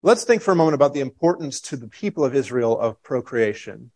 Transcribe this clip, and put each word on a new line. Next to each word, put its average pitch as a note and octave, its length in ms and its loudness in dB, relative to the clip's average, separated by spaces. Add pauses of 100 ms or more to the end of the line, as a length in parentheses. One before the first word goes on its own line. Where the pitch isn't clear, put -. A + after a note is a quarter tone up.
Let's G#3+ 220 4
think A#3 180 2
for G3 100 0
a F3+ 40 4
moment D#3+ 200 4
about C#3+ 180 4
the D3 60 -4
importance D#3+ 600 -4
to - 160 -12
the A#2 100 -16
people F#3 380 -4
of B2+ 100 -2
Israel A#2+ 440 0
of A2+ 220 -4
procreation A#2 960 -6